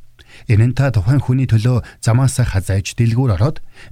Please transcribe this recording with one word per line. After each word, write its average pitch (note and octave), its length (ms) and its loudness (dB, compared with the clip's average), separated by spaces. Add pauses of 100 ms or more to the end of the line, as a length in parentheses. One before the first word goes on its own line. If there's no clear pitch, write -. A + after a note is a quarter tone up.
(480)
Энэ A2+ 240 4
нь - 40 -6
та C3+ 160 0
тухайн A2 280 0
хүний B2+ 280 0
төлөө A2+ 360 0 (180)
замаасаа B2+ 460 0
хазайж F#2+ 480 -4
дэлгүүр A#2 420 0
ороод C3+ 240 -2 (300)